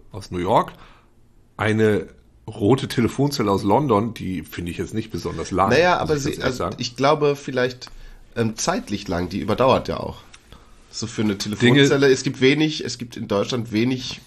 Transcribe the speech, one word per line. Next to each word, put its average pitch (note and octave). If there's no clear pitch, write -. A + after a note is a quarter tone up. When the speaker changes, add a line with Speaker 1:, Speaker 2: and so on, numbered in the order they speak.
Speaker 1:
aus G2
New F2+
York, A#2
eine G#2+
rote G#2
Telefonzelle A#2+
aus G2
London, A2+
die F#2
finde F2
ich E2
jetzt F2
nicht A2
besonders E2
lang, F#2+
Speaker 2:
Naja, E3+
Speaker 1:
muss D#3+
Speaker 2:
aber D#3
Speaker 1:
ich -
ganz C3+
Speaker 2:
sie, C#3+
Speaker 1:
ehrlich -
Speaker 2:
also C3
Speaker 1:
sagen. F#2
Speaker 2:
ich -
glaube C#3+
vielleicht, B2+
ähm, A2+
zeitlich -
lang, F2+
die G2+
überdauert G#2+
ja D#2+
auch. -
So -
für A2+
eine G#2
Telefonzelle, C3+
Speaker 1:
Dinge C#3
Speaker 2:
es C3
gibt C3+
wenig, D3+
es -
gibt -
in A2+
Deutschland G#2+
wenig B2